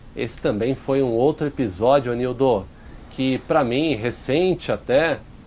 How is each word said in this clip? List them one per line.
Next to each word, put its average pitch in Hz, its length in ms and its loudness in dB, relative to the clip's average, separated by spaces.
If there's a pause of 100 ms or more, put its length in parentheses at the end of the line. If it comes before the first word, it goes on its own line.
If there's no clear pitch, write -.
(160)
Esse - 240 -6
também 120 340 0
foi 139 280 0
um 127 100 0
outro 143 340 2
episódio, 123 640 2
Anildo, 123 520 0 (480)
que 131 340 -2
pra 160 180 2
mim, 135 300 0
recente 131 800 -2
até, 139 460 0 (280)